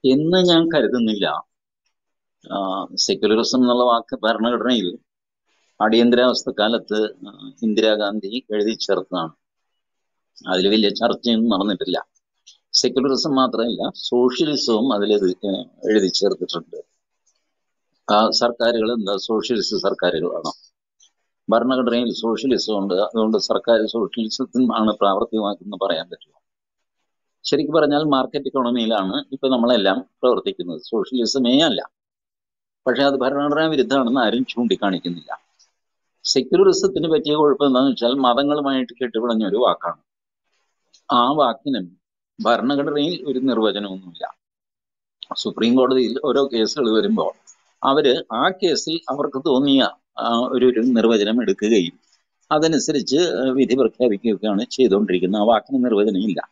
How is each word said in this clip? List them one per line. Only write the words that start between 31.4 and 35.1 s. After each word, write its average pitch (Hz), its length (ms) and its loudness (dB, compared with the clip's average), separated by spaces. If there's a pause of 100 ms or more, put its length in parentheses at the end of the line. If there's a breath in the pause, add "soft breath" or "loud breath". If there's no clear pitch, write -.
അല്ല. 156 280 0 (1000)
പക്ഷെ 127 160 0
അത് 139 120 2
ഭരണഘടനാ 143 520 0
വിരുദ്ധമാണെന്ന് 131 540 0
ആരും 117 240 0
ചൂണ്ടിക്കാണിക്കുന്നില്ല. 92 960 -4 (840)